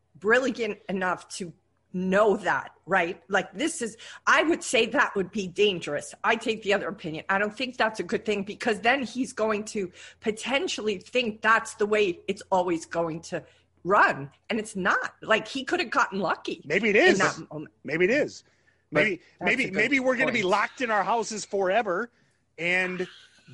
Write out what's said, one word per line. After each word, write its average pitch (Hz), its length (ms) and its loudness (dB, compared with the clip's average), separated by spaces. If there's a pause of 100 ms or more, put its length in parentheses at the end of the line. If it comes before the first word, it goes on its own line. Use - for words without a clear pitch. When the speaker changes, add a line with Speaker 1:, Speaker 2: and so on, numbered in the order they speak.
(180)
Speaker 1:
brilliant 226 600 0 (100)
enough 185 480 -2
to 175 160 -10 (400)
know 190 460 4
that, 160 320 -2 (160)
right? 175 420 0
Like, 190 240 0
this 277 300 -4
is, 220 160 -8 (280)
I 262 180 6
would 311 180 0
say 233 240 2
that 226 280 0
would 190 160 -2
be 196 160 -4
dangerous. 175 680 -2 (100)
I 226 120 2
take 220 260 -4
the 202 100 0
other 165 160 0
opinion. 160 400 -8
I 196 100 2
don't 214 160 -2
think 254 220 -6
that's 220 240 0
a - 20 -2
good 196 220 -4
thing, 208 200 -2
because 202 360 -4
then 254 220 4
he's 247 320 -6
going 214 320 0
to 196 260 -6 (280)
potentially 226 760 -2
think 220 460 -4
that's 220 320 4
the 208 100 0
way 208 440 2
it's 202 220 -4
always 180 360 2
going 170 380 -2
to 160 180 -8 (420)
run. 180 460 4 (180)
And 220 100 -2
it's 214 160 -8
not. 202 460 0
Like, - 260 -10
he 262 180 -10
could 349 160 -2
have 247 100 -6
gotten 233 300 -2
lucky - 440 -6
Speaker 2:
Maybe 196 240 0
it 202 80 4
Speaker 1:
in 247 120 6
Speaker 2:
is. 254 100 4
Speaker 1:
that 165 200 0 (140)
moment. 151 220 -12 (100)
Speaker 2:
Maybe 160 220 0
it 190 40 2
is. 254 320 -2 (480)
Speaker 1:
But 156 140 2
Speaker 2:
Maybe, 202 160 -2 (180)
Speaker 1:
that's - 120 0
Speaker 2:
maybe, 247 140 2
Speaker 1:
a - 20 -2
good 190 100 -6
Speaker 2:
maybe 262 240 2
we're 254 160 2
gonna 240 160 0
be 233 80 0
Speaker 1:
point. 185 100 0
Speaker 2:
locked 208 300 0
in 240 100 0
our 208 140 2
houses 214 400 -2
forever, 196 640 0 (460)
and 180 500 -2 (480)